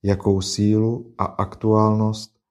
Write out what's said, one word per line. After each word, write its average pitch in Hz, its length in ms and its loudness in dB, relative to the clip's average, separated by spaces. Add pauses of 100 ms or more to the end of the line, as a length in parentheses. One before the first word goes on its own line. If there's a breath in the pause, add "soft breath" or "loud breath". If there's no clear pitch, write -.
jakou 98 380 2
sílu 107 760 -2
a 95 60 -2
aktuálnost 107 1160 0 (100)